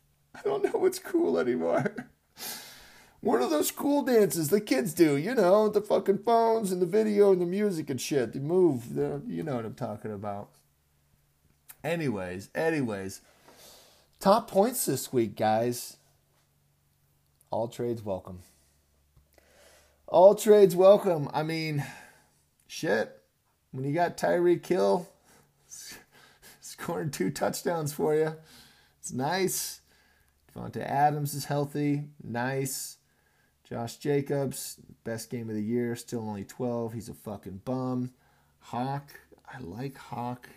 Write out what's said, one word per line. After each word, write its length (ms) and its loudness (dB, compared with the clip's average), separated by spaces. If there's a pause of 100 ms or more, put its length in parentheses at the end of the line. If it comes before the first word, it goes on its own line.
<laughs> 300 -20
I 80 -20
don't 200 -2
know 160 0
what's 200 0
cool 400 0
anymore. 600 0
<laughs> 1200 -20
One 220 2
of 80 0
those 220 0
cool 300 0
dances 460 2
the 120 2
kids 340 0
do, 220 4
you 180 -2
know, 340 6
the 120 0
fucking 380 2
phones 520 2
and 100 -2
the 60 2
video 460 4
and 80 4
the 60 0
music 440 -2
and 100 -4
shit. 320 -2
They 60 -8
move. 560 2
The, 320 -2
you 160 -6
know 140 -4
what 80 -6
I'm 100 -10
talking 380 -8
about. 380 -10 (1300)
Anyways, 720 -4
anyways. 680 -2 (1000)
Top 280 4
points 380 2
this 260 -2
week, 220 2
guys. 600 0 (1500)
All 160 -4
trades 380 -6
welcome. 360 -8 (1700)
All 300 10
trades 400 8
welcome. 580 6
I 80 0
mean, 420 -4 (840)
shit. 520 -2 (520)
When 120 -8
you 80 -2
got 240 0
Tyreek 480 2
Hill 440 2 (760)
<laughs> 760 -20
scoring 500 -8
two 200 -2
touchdowns 640 -4
for 220 0
you, 220 0 (640)
it's 120 -14
nice. 680 -4 (760)
Davante 280 -10
Adams 520 0
is 120 -8
healthy. 580 -2 (180)
Nice. 720 -6 (720)
Josh 280 -10
Jacobs, 800 -2 (280)
best 240 -8
game 220 -8
of 40 -6
the 80 -4
year, 320 -2
still 260 -10
only 240 -8
twelve. 500 -6
He's 160 -10
a 40 -14
fucking 520 -12
bum. 460 -4 (480)
Hawk, 600 -8 (260)
I 140 -18
like 380 -12
Hawk. 580 -10